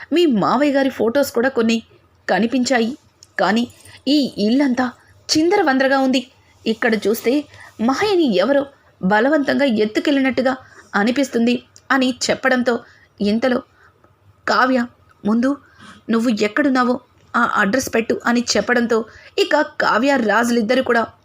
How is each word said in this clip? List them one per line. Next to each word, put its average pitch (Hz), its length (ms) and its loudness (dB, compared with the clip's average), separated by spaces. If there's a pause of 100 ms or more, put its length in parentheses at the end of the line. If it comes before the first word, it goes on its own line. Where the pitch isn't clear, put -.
(140)
మీ 349 120 4
మావయ్య 233 460 2
గారి 269 180 2
ఫొటోస్ 226 420 -2
కూడా 233 180 0
కొన్ని 226 340 0 (460)
కనిపించాయి, 233 680 0 (420)
కానీ 214 280 0 (400)
ఈ 277 300 0
ఇల్లంతా 247 540 0 (460)
చిందరవందరగా 277 640 2
ఉంది. 262 320 0 (360)
ఇక్కడ 226 280 0
చూస్తే 226 480 -2 (380)
మాయని 285 540 0
ఎవరో 269 300 0 (380)
బలవంతంగా 262 600 2
ఎత్తుకెళ్ళినట్టుగా 262 920 0 (400)
అనిపిస్తుంది" 240 680 0 (280)
అని 262 240 0 (140)
చెప్పడంతో, 247 500 0 (420)
ఇంతలో 226 400 0 (880)
కావ్య, 240 380 2 (400)
"ముందు 240 320 0 (520)
నువ్వు 226 340 0
ఎక్కడున్నావో 254 560 0 (360)
ఆ 233 200 0
అడ్రస్ 208 380 0
పెట్టు" 226 320 -2
అని 240 180 0 (140)
చెప్పడంతో 233 480 0 (340)
ఇక 294 220 2
కావ్య 269 560 0
రాజులిద్దరు 233 640 0
కూడా 226 260 0 (180)